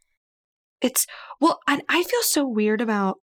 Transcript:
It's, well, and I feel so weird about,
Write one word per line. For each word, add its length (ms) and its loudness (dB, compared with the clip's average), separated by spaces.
It's, 260 0
well, 260 2
and 220 0
I 140 2
feel 180 0
so 260 0
weird 340 0
about, 360 0